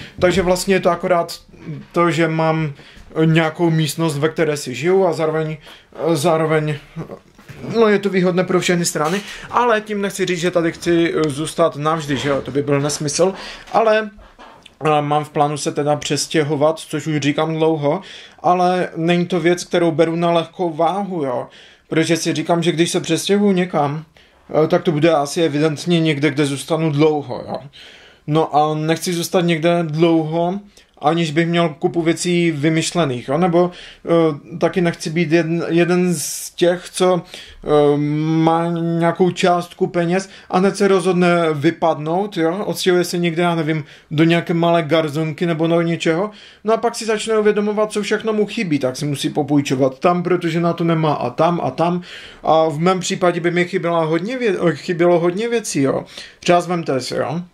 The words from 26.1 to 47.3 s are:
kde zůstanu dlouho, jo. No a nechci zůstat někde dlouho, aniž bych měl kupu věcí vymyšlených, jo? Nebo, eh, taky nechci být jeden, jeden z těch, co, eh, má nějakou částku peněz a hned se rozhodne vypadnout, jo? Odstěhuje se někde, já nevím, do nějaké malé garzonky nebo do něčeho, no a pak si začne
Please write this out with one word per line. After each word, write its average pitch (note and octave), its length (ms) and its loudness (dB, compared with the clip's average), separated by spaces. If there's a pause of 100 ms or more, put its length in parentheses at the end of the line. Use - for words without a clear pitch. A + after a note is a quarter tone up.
kde D3 140 0
zůstanu D#3 460 -2
dlouho, C#3+ 560 0
jo. A2 100 -8 (720)
No D3+ 280 0
a D3+ 200 2
nechci D#3+ 380 -2
zůstat E3+ 280 -2
někde E3+ 420 2
dlouho, E3 760 0 (420)
aniž E3 300 0
bych E3 160 2
měl E3+ 220 2 (100)
kupu E3+ 220 -2
věcí E3+ 500 0
vymyšlených, D#3 760 -2
jo? C3+ 100 0
Nebo, F3 340 2 (340)
eh, E3 520 0
taky E3 240 0
nechci E3+ 280 -2
být D#3 220 0
jeden, E3 380 0
jeden F3 460 2
z - 360 -8
těch, F3 400 0
co, F#3 300 2 (420)
eh, - 40 -10 (760)
má E3 240 2 (320)
nějakou E3+ 320 2
částku F3 560 -2
peněz F3 420 -2 (200)
a - 80 0
hned F#3+ 200 2
se G3+ 100 2
rozhodne F3 640 2
vypadnout, D#3+ 840 -2
jo? E3+ 280 0
Odstěhuje F3 380 0
se F3 140 -4
někde, F3 260 0
já E3+ 120 0
nevím, D#3+ 280 -2 (280)
do D3+ 120 2
nějaké E3+ 300 4
malé E3+ 300 2
garzonky D#3 600 0
nebo E3 220 0
do E3+ 140 2
něčeho, E3+ 500 -2 (320)
no G#3+ 100 0
a A3 40 2
pak A3+ 180 -2
si A3+ 100 -8
začne A3 320 -2